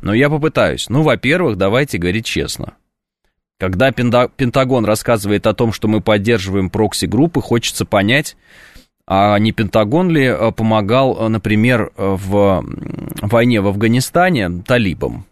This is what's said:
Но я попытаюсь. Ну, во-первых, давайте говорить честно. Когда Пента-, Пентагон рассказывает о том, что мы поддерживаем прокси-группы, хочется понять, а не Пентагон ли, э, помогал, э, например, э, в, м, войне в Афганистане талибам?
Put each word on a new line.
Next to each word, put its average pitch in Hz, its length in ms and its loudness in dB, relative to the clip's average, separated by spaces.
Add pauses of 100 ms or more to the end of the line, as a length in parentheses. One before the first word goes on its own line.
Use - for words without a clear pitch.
Но 95 120 -2
я 139 160 2
попытаюсь. 139 580 0
Ну, 139 140 2
во-первых, 143 540 0
давайте 104 420 0
говорить 90 280 -2
честно. - 480 -6 (840)
Когда 95 340 0
Пента-, 123 420 0
Пентагон 127 520 0
рассказывает 104 600 0
о 110 60 2
том, 113 220 0
что - 120 -6
мы 107 140 2
поддерживаем 98 720 0
прокси-группы, 113 720 0
хочется - 420 -2
понять, 113 540 0 (680)
а 101 320 2
не 110 140 2
Пентагон 110 560 0
ли, 156 160 2
э, 110 280 0
помогал, 110 680 0
э, 110 80 -2
например, 110 640 0
э, 98 240 -2
в, 95 180 -4 (240)
м, - 600 -10
войне 117 400 2
в 95 60 0
Афганистане 113 1000 0
талибам? 82 640 -2